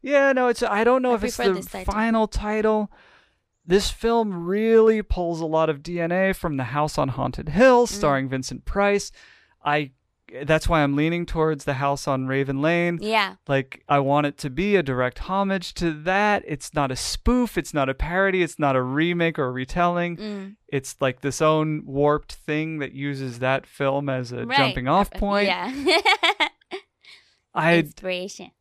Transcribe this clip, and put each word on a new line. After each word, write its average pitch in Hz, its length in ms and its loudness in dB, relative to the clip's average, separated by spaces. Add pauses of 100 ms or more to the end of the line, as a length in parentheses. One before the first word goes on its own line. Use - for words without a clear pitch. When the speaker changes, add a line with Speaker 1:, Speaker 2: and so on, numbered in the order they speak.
Speaker 1:
Yeah, 277 300 4
no, 254 160 2
it's, 240 140 -2
I 214 220 0
don't 254 180 4
know 247 100 2
Speaker 2:
I - 20 4
Speaker 1:
if 208 100 -2
it's 240 120 -4
Speaker 2:
prefer 214 160 2
Speaker 1:
the 185 80 -2
Speaker 2:
this 175 100 -14
title. 190 220 -6
Speaker 1:
final 220 340 2
title. 214 640 0 (760)
This 190 240 2
film 220 560 0
really 220 560 6
pulls 170 380 -2
a 165 60 -2
lot 160 240 2
of 147 120 -4
D 175 180 -6
N 165 100 0
A 190 220 2
from 160 240 -4
The 131 80 -2
House 147 340 -2
on 139 120 0
Haunted 131 400 -4
Hill, 240 360 6
Speaker 2:
Mm. - 40 -6
Speaker 1:
starring 143 400 0
Vincent 131 340 -6
Price. 202 480 0 (500)
I, 147 300 -2 (520)
that's 156 260 2
why 147 120 4
I'm 143 140 2
leaning 165 300 0
towards 160 380 -2
The 143 100 -2
House 143 340 -2
on 131 180 -2
Raven 135 360 -2
Lane. 170 400 0
Speaker 2:
Yeah. 208 320 -2 (120)
Speaker 1:
Like, 135 440 -4
I 143 80 4
want 143 280 0
it 143 120 -8
to 147 100 -8
be 185 280 -2
a 175 60 4
direct 127 360 -2
homage 190 560 -4
to 170 180 -2 (120)
that. 202 420 2
It's - 260 -10
not 139 180 0
a 127 60 -4
spoof. 240 600 0
It's - 160 -6
not 135 160 2
a 135 40 -2
parody. 185 480 0
It's - 160 -4
not 139 180 2
a 127 60 4
remake 165 560 0
or 139 100 0
a 127 40 -6
retelling. 175 640 -2
Speaker 2:
Mm. 202 400 -12 (120)
Speaker 1:
It's, - 320 -6
like, 131 200 0
this 139 220 -4
own 156 420 0
warped 147 480 0
thing 156 460 -6
that 139 140 -8
uses 135 480 -8
that 131 260 0
film 139 420 -2
as 127 240 -4
a 120 140 -6
Speaker 2:
Right. 254 100 -2
Speaker 1:
jumping 131 320 0
off 190 260 2
Speaker 2:
Uh, - 40 -12
Speaker 1:
point. 202 300 0
Speaker 2:
yeah. 180 260 -4
<laughs> 330 760 0 (1040)
Speaker 1:
I 170 240 4
Speaker 2:
Inspiration. 185 840 -8